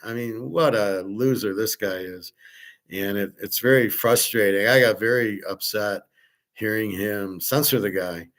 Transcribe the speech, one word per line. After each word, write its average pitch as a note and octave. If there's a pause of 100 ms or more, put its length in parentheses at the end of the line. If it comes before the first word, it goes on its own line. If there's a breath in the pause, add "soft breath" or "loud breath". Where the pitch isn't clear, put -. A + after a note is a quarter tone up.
I A2+
mean, A#2
what D#3+
a G2+
loser G#2+
this G#2
guy F#2+
is. F#2 (580 loud breath)
And G2
it, G2
it's -
very B2
frustrating. G#2
I B2+
got A2+
very A2+
upset G2+ (500)
hearing A2
him G2
censor C3+
the G2+
guy. F2+ (120)